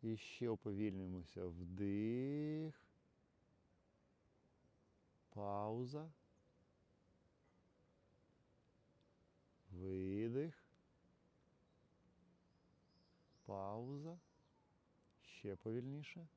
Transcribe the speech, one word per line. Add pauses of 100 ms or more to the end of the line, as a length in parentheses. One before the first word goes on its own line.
І
ще
уповільнюємося.
Вдих, (2500)
пауза, (3500)
видих, (2750)
пауза, (1040)
ще
повільніше.